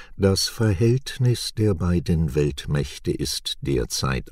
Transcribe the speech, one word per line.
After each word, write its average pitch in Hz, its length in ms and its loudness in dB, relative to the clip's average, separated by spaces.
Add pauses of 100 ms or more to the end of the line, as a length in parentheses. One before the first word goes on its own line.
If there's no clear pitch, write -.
(160)
Das 98 300 2
Verhältnis 117 1080 2
der 107 180 4
beiden 82 640 2
Weltmächte 73 720 -2
ist - 520 -4
derzeit 65 720 -2